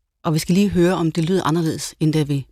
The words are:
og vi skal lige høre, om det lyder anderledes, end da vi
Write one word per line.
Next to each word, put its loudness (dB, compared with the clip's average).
og 0
vi 0
skal 0
lige 4
høre, 2
om 0
det -2
lyder 0
anderledes, -2
end 2
da 0
vi -4